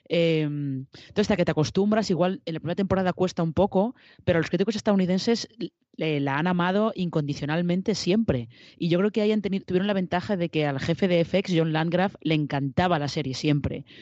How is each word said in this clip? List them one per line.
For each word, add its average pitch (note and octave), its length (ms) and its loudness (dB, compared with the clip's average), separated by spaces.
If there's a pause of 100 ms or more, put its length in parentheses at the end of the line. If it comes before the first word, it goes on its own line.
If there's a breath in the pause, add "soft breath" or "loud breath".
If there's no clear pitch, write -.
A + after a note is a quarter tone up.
Em, D3 840 0
entonces, - 320 -4
hasta G3+ 120 0
que F3 80 2
te - 60 0
acostumbras, G3 600 0
igual F3+ 340 0
en E3 100 -6
la D#3 60 -6
primera E3+ 160 -6
temporada F#3+ 360 0
cuesta F3+ 300 -2
un E3 100 0
poco, G3+ 440 2 (280 loud breath)
pero E3 140 4
los D#3 100 0
críticos G3 280 0
estadounidenses F#3+ 720 0 (480)
le, D#3 240 -2
la C#3 180 0
han D#3+ 80 0
amado F#3 480 2
incondicionalmente F3 1000 -2
siempre. F3 520 0 (300 loud breath)
Y E3+ 120 -2
yo E3+ 100 4
creo G#3 100 2
que G#3+ 120 0
ahí G#3+ 100 2
han G#3+ 100 0
teni-, F#3+ 220 -4
tuvieron F#3 240 0
la G#3 60 0
ventaja F#3 420 -2
de E3+ 140 -2
que D3+ 160 0
al C#3 120 -2
jefe E3 300 0
de F3 120 2
F E3+ 180 0
X, F#3+ 200 -2
John D#3+ 140 2
Landgraf, F3 500 0
le D#3+ 120 0
encantaba D3+ 640 0
la C#3+ 80 -2
serie C#3 260 -4
siempre. D3 500 -2 (180 loud breath)